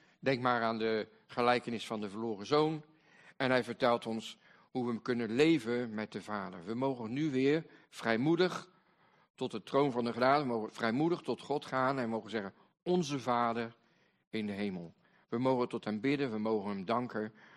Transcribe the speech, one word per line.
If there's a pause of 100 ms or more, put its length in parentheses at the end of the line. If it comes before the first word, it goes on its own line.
(180)
Denk
maar
aan
de (180)
gelijkenis
van
de
verloren
zoon. (520)
En
hij
vertelt
ons (320)
hoe
we
kunnen
leven
met
de
Vader.
We
mogen
nu
weer (240)
vrijmoedig (640)
tot
de
troon
van
de
genade.
We
mogen
vrijmoedig
tot
God
gaan
en
mogen
zeggen: (280)
"Onze
Vader (540)
in
de
hemel." (340)
We
mogen
tot
hem
bidden,
we
mogen
hem
danken, (240)